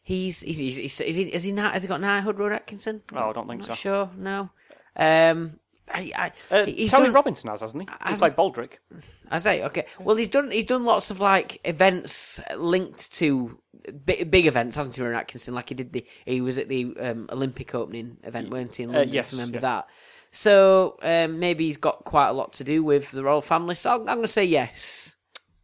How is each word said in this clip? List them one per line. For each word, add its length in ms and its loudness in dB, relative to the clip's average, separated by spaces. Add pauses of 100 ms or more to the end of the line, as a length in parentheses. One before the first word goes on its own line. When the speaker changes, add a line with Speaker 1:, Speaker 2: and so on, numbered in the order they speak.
Speaker 1:
He's, 380 -6
he's, 160 -8
he's, 200 -4
he's, 240 -8
is 140 -4
he, 80 0
is 200 -4
he 80 -4
kni-, 220 -2
has 100 -4
he 60 -10
got 120 -4
knighthood, 380 -2
Rowan 140 0
Atkinson? 480 -10 (120)
Speaker 2:
Oh, 160 -2
I 40 -6
don't 140 -8
think 140 -10
Speaker 1:
Not 60 -12
Speaker 2:
so. 80 -6
Speaker 1:
sure, 420 -2
no. 320 -8 (460)
Um, 640 4 (320)
I, 240 -6
I, 160 -4 (200)
Speaker 2:
Uh, 140 6
Speaker 1:
he's 260 0
Speaker 2:
Tony 140 8
Speaker 1:
done 80 2
Speaker 2:
Robinson 360 2
has, 120 -8
hasn't 220 -10
he? 60 -14
He 200 -10
Speaker 1:
Has 100 -4
Speaker 2:
played 140 4
Speaker 1:
he? 20 -6
Speaker 2:
Baldric. 380 -2 (580)
Speaker 1:
Has 140 -2
he? 180 2
Okay. 220 -4 (140)
Well, 160 2
he's 120 -2
done, 240 0
he's 140 0
done 200 0
lots 260 2
of, 80 -10
like, 440 2
events 760 0 (160)
linked 580 -2
to 440 0 (480)
bi-, 240 0
big 160 6
events, 300 2
hasn't 200 -6
he, 60 -6
Rowan 140 -2
Atkinson? 400 -8
Like, 140 -8
he 60 -6
did 180 -10
the, 120 -6 (200)
he 160 -2
was 160 -4
at 120 -6
the, 300 -4
um, 320 -8
Olympic 420 -6
opening 500 -8
event, 260 -10
Speaker 2:
Y-, 100 -8
Speaker 1:
weren't 160 -10
he, 80 -8
in 80 -8
Speaker 2:
uh, 80 2
Speaker 1:
London, 140 2
Speaker 2:
yes, 180 -2
Speaker 1:
remember 260 -8
Speaker 2:
yeah. 40 -6
Speaker 1:
that? 260 -2 (440)
So, 720 6
um, 380 0
maybe 260 0
he's 120 -2
got 280 -2
quite 240 4
a 40 0
lot 200 -4
to 100 -8
do 200 2
with 280 2
the 120 -8
royal 180 2
family. 320 0
So 220 -4
I'm, 60 -4
I'm 160 -2
gonna 100 -2
say 180 2
yes. 720 -2 (480)